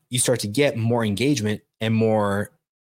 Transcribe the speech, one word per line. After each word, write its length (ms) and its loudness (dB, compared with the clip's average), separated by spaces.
you 100 -2
start 220 2
to 60 -4
get 300 0
more 260 0
engagement 580 0
and 120 0
more, 580 0